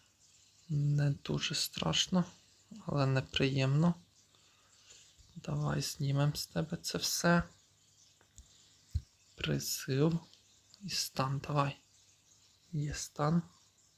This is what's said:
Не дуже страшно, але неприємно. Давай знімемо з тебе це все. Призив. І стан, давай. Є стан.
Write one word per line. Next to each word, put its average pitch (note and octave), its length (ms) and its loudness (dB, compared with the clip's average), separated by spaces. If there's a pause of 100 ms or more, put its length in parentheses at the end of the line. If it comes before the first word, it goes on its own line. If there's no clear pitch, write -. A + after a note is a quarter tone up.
(680)
Не D3 420 2
дуже D3 440 -4
страшно, - 680 0 (640)
але C#3+ 200 0
неприємно. C3+ 880 2 (1400)
Давай D3 460 -2
знімемо C#3 520 0
з - 120 -8
тебе - 300 -4
це - 220 -6
все. F3 440 4 (1900)
Призив. D3 840 0 (640)
І F#3+ 100 -10
стан, C#3 560 -2
давай. C#3+ 300 0 (960)
Є D3 220 -4
стан. D#3 480 0 (560)